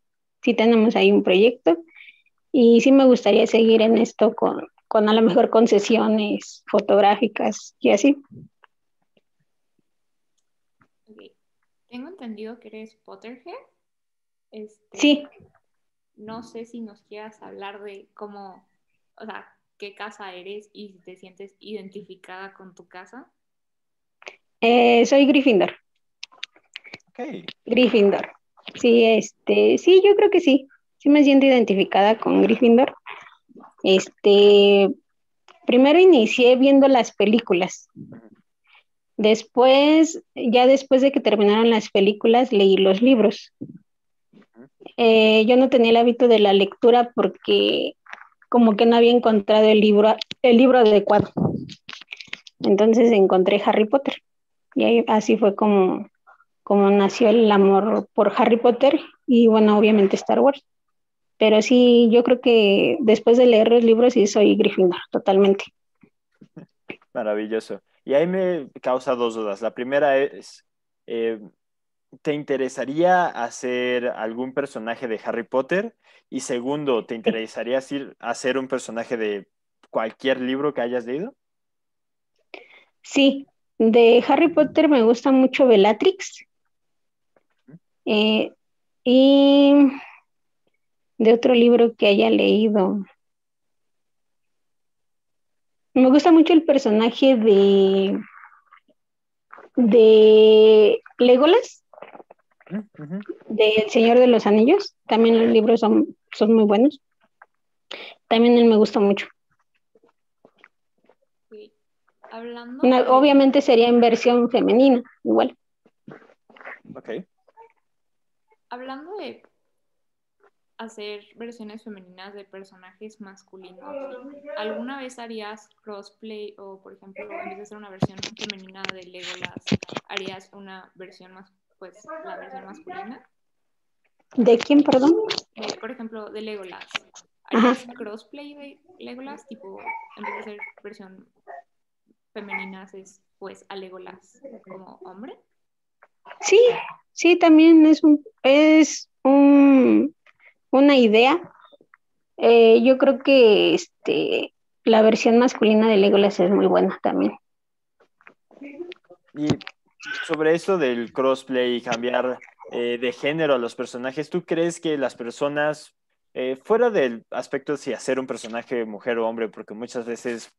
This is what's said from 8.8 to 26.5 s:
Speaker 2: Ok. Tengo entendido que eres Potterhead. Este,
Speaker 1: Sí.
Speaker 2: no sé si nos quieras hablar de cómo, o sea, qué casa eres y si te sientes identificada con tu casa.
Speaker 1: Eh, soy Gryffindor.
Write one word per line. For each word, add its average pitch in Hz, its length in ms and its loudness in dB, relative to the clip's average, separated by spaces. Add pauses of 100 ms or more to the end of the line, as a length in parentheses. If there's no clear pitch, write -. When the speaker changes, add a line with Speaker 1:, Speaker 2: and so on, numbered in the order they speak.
Speaker 2:
Ok. 214 140 -20 (720)
Tengo 247 180 -20
entendido 233 500 -18
que 226 100 -20
eres 220 360 -20
Potterhead. 240 500 -20 (960)
Este, - 480 -20
Speaker 1:
Sí. 294 240 0 (920)
Speaker 2:
no 220 260 -20
sé 233 220 -20
si 233 160 -20
nos 208 220 -20
quieras 214 400 -20
hablar 196 400 -20
de 202 320 -20
cómo, 202 520 -20 (540)
o 220 60 -20
sea, 196 260 -20 (260)
qué 202 160 -20
casa 202 380 -18
eres 196 400 -20
y 202 160 -20
si 190 120 -20
te 185 160 -20
sientes 196 420 -20
identificada 190 960 -20
con 185 200 -20
tu 180 140 -20
casa. 208 420 -20 (1300)
Speaker 1:
Eh, 240 420 2
soy 277 220 2
Gryffindor. 262 500 0 (1300)